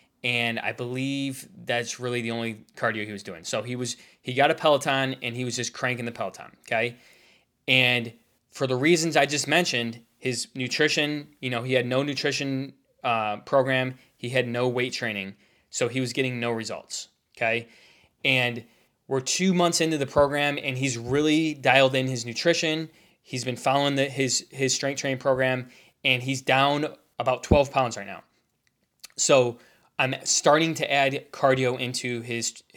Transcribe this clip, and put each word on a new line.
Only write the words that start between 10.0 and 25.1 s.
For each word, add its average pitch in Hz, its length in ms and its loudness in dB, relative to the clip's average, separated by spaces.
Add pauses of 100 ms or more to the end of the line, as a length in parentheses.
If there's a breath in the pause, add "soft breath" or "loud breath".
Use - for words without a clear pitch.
his 123 360 -6
nutrition, 147 760 -2 (100)
you 131 100 -6
know, 120 140 -4
he 127 100 -2
had 123 120 2
no 127 180 0
nutrition, 139 720 -4 (300)
uh, 110 340 -2
program. 131 580 0 (220 soft breath)
He 120 120 -8
had 127 180 0
no 120 200 -2
weight 123 240 -2
training. 101 440 -6 (340 soft breath)
So 127 180 -2
he 127 140 -2
was 120 100 -2
getting 127 280 -2
no 117 120 -2
results, - 580 -10 (280)
okay? 117 320 -2 (560 soft breath)
And 123 400 0 (420 soft breath)
we're 131 140 -2
two 185 320 0
months 175 260 2
into 160 180 0
the 139 80 -2
program, 143 560 2
and 135 160 -4
he's 131 200 -2
really 151 560 2
dialed 131 420 6
in 131 120 0
his 123 180 -6
nutrition. 160 640 0 (320 soft breath)
He's 123 240 -8
been 123 100 -4
following 143 400 0
the, 135 100 2
his, 135 440 -2
his 135 240 -2
strength 139 260 -4
training 135 200 -4